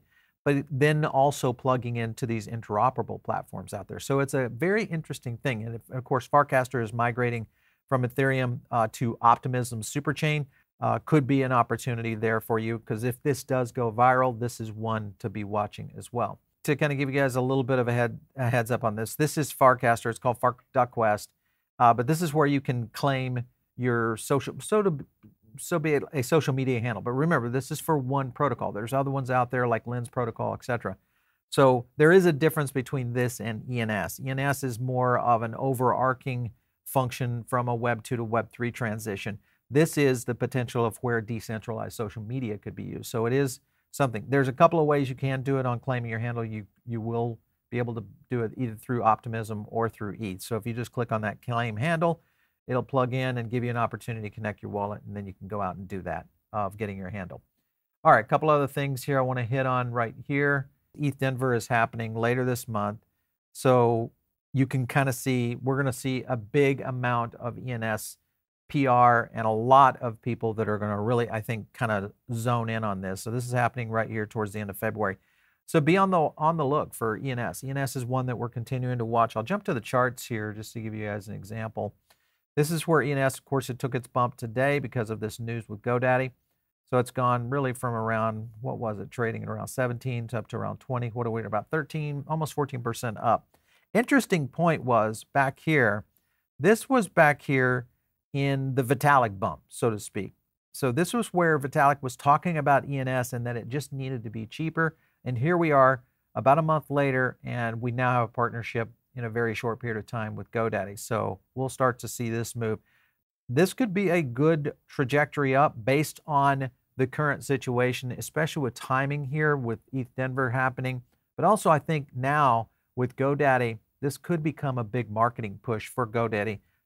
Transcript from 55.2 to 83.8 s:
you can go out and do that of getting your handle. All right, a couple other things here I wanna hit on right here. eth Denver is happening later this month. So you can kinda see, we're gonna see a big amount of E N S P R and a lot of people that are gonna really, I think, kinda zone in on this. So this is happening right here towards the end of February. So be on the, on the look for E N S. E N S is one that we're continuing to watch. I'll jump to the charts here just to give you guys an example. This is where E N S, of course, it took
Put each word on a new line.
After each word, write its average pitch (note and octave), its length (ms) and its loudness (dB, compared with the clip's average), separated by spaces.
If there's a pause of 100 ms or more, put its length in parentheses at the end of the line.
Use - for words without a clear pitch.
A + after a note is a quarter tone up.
you F#2+ 80 -12
can - 140 -16
go G#2 140 -6
out F2+ 160 -4
and F#2+ 100 -12
do F#2+ 140 -8
that E2 260 -8 (240)
of G#2 260 -4
getting G2+ 200 -6
your F#2+ 120 -10
handle. F#2 320 -12 (600)
All D#3 80 8
right, A2+ 120 8
a - 40 -8
couple D3+ 240 4
other C#3+ 160 4
things C#3 360 -4
here C#3+ 140 0
I C3 40 4
wanna B2+ 220 -2
hit C3 220 0
on B2+ 260 0
right A#2+ 220 -2 (140)
here. C#3+ 420 0 (320)
eth C3+ 160 -2
Denver C3 380 0
is A2 120 -2
happening A#2 460 0
later A#2+ 320 0
this B2 220 -2
month. G#2 320 -2 (540)
So A#2+ 580 4 (420)
you C3+ 140 4
can C3 180 -2
kinda C3+ 260 0
see, B2 440 -2
we're C3 220 -2
gonna C#3 140 0
see C3 320 -4
a B2+ 140 -4
big C#3 440 2
amount B2 540 -2
of A2+ 220 -8
E B2+ 140 -10
N A#2 100 -6
S A2 360 -4 (520)
P C#3 180 2
R A#2+ 460 6
and A2+ 120 -4
a A2+ 60 2
lot B2+ 500 8
of A#2 200 -6
people - 320 -2
that G#2+ 160 -2
are G#2 80 0
gonna G#2 240 -2
really, A#2+ 280 2
I A2 120 -4
think, A2 320 -8
kinda G#2 400 -2 (180)
zone A#2 380 -2
in A2+ 140 -2
on G2 180 -4
this. F#2+ 200 -6
So A2 100 -8
this A#2+ 140 -4
is B2 60 -8
happening A#2+ 380 0
right A2 200 0
here A2 160 -4
towards G#2 280 -6
the G#2+ 60 -6
end G#2 100 -6
of F#2 80 -12
February. G#2+ 400 -2 (480)
So E3 160 2
be E3 160 4
on G3 140 4
the, D#3+ 260 2
on D#3+ 200 2
the D3+ 80 0
look C#3 280 -2
for A2 240 -4
E C3+ 140 -6
N A#2+ 80 -4
S. F#2 240 -6
E C3 60 -10
N C3+ 80 -6
S C#3 180 -4
is B2+ 100 -4
one B2+ 220 -2
that A#2+ 100 -4
we're A#2+ 100 -4
continuing B2 520 -4
to A2+ 60 -2
watch. A2+ 300 2
I'll A2 80 0
jump G3+ 200 -4
to F#3+ 100 -2
the A#2 80 -2
charts B2 460 0
here G#2+ 260 -4
just G#2+ 200 -14
to A#2 80 -8
give A2 120 -8
you G#2+ 140 -6
guys G#2 200 -6
an G2+ 80 -10
example. G#2+ 600 -8 (600)
This D3 140 2
is E3 180 -2
where D#3+ 140 6
E C3+ 100 0
N C#3+ 60 0
S, C3+ 220 0
of - 60 -20
course, C3+ 240 -2
it A#2+ 100 -8
took C3 160 -4